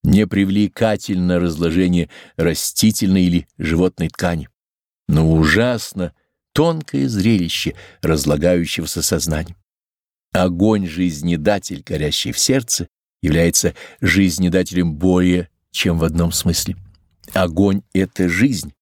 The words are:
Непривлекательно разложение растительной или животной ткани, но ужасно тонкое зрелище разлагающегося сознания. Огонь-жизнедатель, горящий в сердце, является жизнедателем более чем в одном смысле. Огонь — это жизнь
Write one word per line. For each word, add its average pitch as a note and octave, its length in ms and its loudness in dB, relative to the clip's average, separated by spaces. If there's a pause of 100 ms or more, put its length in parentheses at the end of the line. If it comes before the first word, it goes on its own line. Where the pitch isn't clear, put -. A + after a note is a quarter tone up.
Непривлекательно G2 1400 0
разложение E2+ 680 0 (280)
растительной F#2+ 880 0
или F2 220 0 (100)
животной E2 520 -2
ткани, E2+ 400 -6 (580)
но D#2+ 220 4
ужасно F2 840 0 (400)
тонкое D3+ 560 -2
зрелище G2 640 0 (260)
разлагающегося D#2+ 1000 0
сознания. D#2+ 560 -4 (760)
Огонь-жизнедатель, F2+ 1500 0
горящий D2+ 480 -4
в - 60 -6
сердце, B2+ 500 -2 (320)
является E2 520 0 (280)
жизнедателем F2+ 960 2
более F2+ 540 2 (220)
чем E2+ 260 -2
в D#2+ 60 0
одном E2 280 0
смысле. - 460 -4 (560)
Огонь — F#2+ 480 2 (120)
это F#2 360 0
жизнь E2+ 520 0